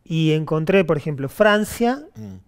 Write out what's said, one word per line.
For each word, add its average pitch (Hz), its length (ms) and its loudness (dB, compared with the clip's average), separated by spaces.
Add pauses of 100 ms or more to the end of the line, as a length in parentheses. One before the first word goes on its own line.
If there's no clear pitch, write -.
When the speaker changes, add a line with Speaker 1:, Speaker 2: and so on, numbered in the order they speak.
Speaker 1:
y 160 300 0
encontré, 160 520 0
por 151 120 0
ejemplo, 139 300 -6
Francia, 214 760 0 (120)
Speaker 2:
Mm. 214 200 -14 (120)